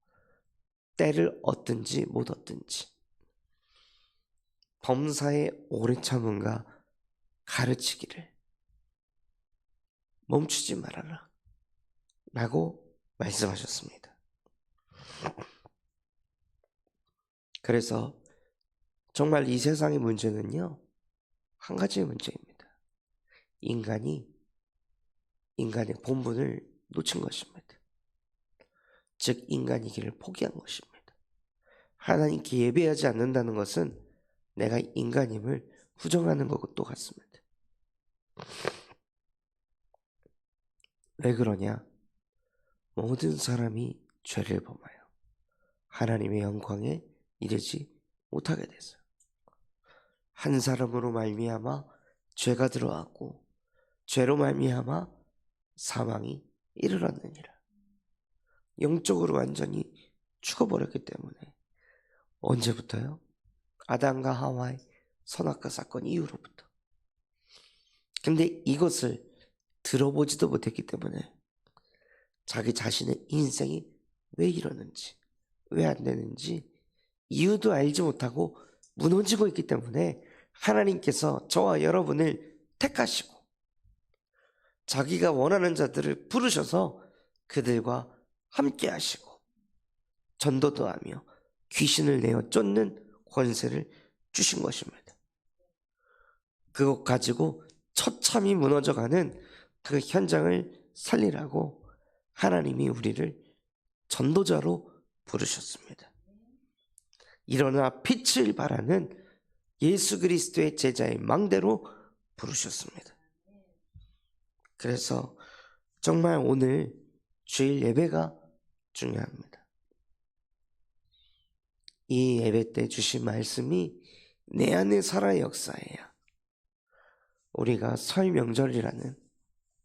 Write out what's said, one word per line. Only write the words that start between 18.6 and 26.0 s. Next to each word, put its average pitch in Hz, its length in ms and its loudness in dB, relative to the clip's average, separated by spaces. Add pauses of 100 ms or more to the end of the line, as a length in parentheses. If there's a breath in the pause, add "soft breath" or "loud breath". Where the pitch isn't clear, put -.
정말 147 360 2
이 123 100 0
세상의 151 400 2
문제는요, 113 840 -2 (760)
한 - 200 -10
가지의 190 300 -2
문제입니다. - 600 -12 (920 soft breath)
인간이 117 720 -4 (1200)
인간의 110 480 -4